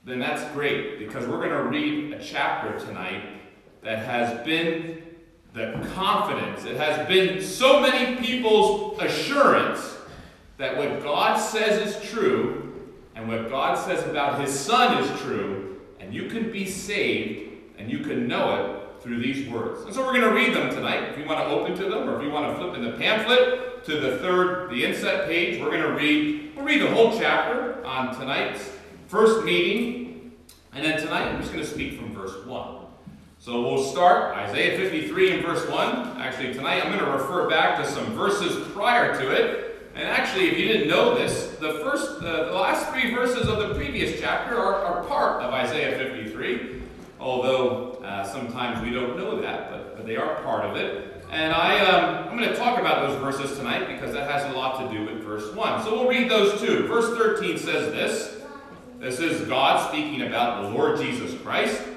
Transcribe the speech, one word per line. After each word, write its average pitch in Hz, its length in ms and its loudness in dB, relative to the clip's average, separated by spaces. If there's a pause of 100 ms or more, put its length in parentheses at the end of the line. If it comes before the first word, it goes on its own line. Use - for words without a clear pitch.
then 123 120 -6
that's 131 240 -4 (120)
great, - 440 -2
because 120 280 -8
we're - 200 -2
gonna 139 180 0
read 151 500 -2
a - 40 -10
chapter - 680 -4
tonight 92 380 -8 (600)
that 110 160 -4
has 120 480 -2
been 160 560 -2 (500)
the 110 220 -6 (200)
confidence, - 720 0
it - 120 -6
has 151 300 0
been 180 360 4
so 277 380 6
many 247 360 4
people's 220 840 4
assurance - 960 2 (580)
that 156 200 -4
what 143 260 -2
God 180 340 2
says 220 580 2
is - 160 -8
true, - 600 0 (420)
and 113 140 -10
what 113 220 -4
God 139 260 2
says 170 300 -2
about 147 340 0
his 131 180 -2
Son 240 440 4
is - 180 -2
true, 98 600 -4 (180)
and 95 160 -12
you 180 140 -6
can 226 220 -4
be 196 160 -4
saved, - 840 -2 (280)
and 107 120 -8
you - 80 -4
can - 280 -2
know - 280 2
it - 480 -6
through 117 180 -6
these 135 280 -2
words. 113 340 -6
And 196 120 -10
so 262 120 0
we're 254 60 0
gonna 220 220 4
read 143 200 4
them 135 160 0
tonight. - 400 -2
If - 80 -8
you 151 60 -8
wanna 156 200 -2
open 151 320 0
to 190 80 -4
them, 214 240 -2
or 151 100 -2
if - 40 -4
you 147 80 -2
wanna 147 240 -2
flip 175 200 -6
in 120 100 -4
the - 80 -2
pamphlet 220 920 2
to 151 140 -2
the - 200 -2
third, 185 520 2
the - 140 0
inset - 420 0
page, 170 340 0
we're 151 100 -2
gonna 151 260 0
read, - 580 2
we'll 277 100 -8
read 294 180 4
the - 80 2
whole 226 280 6
chapter - 680 0
on 127 300 -4
tonight's - 560 -4 (380)
first 220 360 6
meeting, - 880 0 (420)
and 147 100 -6
then 156 160 2
tonight 160 280 -2
I'm 135 120 -4
just - 100 -6
gonna 156 140 -4
speak - 340 -6
from 110 160 -10
verse 95 320 -10
one. - 300 -8 (600)
So 120 240 -4
we'll 131 200 2
start - 540 6
Isaiah - 400 0
fifty-three 185 560 2
and 156 100 0
verse 160 240 -2
one. 143 540 -2
Actually, 127 320 -6
tonight 165 320 -2
I'm 185 80 -2
gonna 160 180 0
refer 165 380 0
back 160 300 4
to 143 120 0
some - 240 -4
verses - 580 0
prior 233 460 2
to - 120 -2
it. - 640 0
And - 120 -6
actually, - 420 2
if - 100 2
you - 100 0
didn't 151 200 4
know 185 260 6
this, - 340 0 (100)
the - 140 -2 (100)
first, - 380 -2
uh, 165 220 -2
the 180 100 -2
last 311 360 2
three 247 240 0
verses 247 320 2
of 220 120 2
the 208 160 -2
previous 202 440 -2
chapter - 380 -2
are, - 200 2
are - 280 -2
part - 380 0
of - 100 -2
Isaiah - 460 0
fifty-three, - 840 -6 (400)
although, 127 840 0
uh, 98 220 -6
sometimes 120 580 -6
we 120 120 -4
don't 123 240 -2
know - 240 -4
that, - 280 -6
but, - 240 -10
but 110 120 -12
they 113 100 -4
are - 200 -2
part - 280 -2
of 101 120 -4
it. - 540 -6
And 160 220 0
I, 185 280 4
um, 175 500 4
I'm 233 80 -4
gonna 220 180 0
talk 240 240 2
about 160 260 2
those 139 140 -2
verses 135 380 -4
tonight 127 300 -2
because 127 260 -6
that 117 160 -4
has 139 200 -2
a 127 60 -4
lot 131 240 -2
to 110 160 -4
do 107 80 -2
with 107 180 -6
verse 104 320 -8
one. 214 300 0
So 220 80 0
we'll 247 160 4
read 247 220 4
those 202 320 6
too. - 240 4
Verse 226 320 2
thirteen 196 400 2
says 151 340 -2
this. - 500 -4 (560)
This 127 220 -6
is 139 260 0
God 135 440 4
speaking 147 320 -2
about 113 400 0
the 101 80 -4
Lord 147 280 4
Jesus - 440 -4
Christ. 175 400 0 (140)